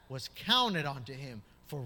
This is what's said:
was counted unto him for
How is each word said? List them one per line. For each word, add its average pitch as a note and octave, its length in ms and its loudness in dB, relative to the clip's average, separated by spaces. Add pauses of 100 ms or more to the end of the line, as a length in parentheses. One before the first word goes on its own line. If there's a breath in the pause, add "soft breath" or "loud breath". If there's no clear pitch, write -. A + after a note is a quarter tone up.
was C3 260 -6
counted A3 500 4
unto C3+ 280 -6
him B2+ 300 -10 (240 soft breath)
for D3 180 -4